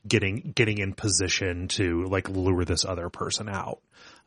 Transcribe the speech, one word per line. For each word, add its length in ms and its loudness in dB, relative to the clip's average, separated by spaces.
getting, 460 2
getting 240 2
in 160 -2
position 760 0
to, 380 2
like, 220 0
lure 360 2
this 200 0
other 240 -4
person 400 -4
out." 300 -6